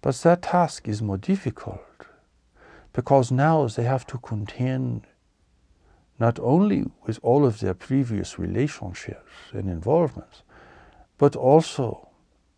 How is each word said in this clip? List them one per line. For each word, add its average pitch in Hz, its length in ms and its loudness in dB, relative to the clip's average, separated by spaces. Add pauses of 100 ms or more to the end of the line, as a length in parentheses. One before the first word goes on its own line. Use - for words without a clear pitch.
But 135 140 -2
that 175 260 2
task - 460 -2
is 107 140 -4
more 101 160 -4
difficult, 113 640 -4 (1120)
because 127 380 2
now 147 360 2
they 117 160 -4
have 127 240 -2
to 123 100 -12
contend 120 880 -6 (1120)
not 117 220 2
only 180 460 2 (200)
with 110 160 -6
all 135 240 4
of 113 140 0
their 98 140 -2
previous 117 680 -4
relationships 92 920 -6 (220)
and 98 180 -6
involvements, 117 720 -2 (760)
but 143 180 4
also 135 720 2 (500)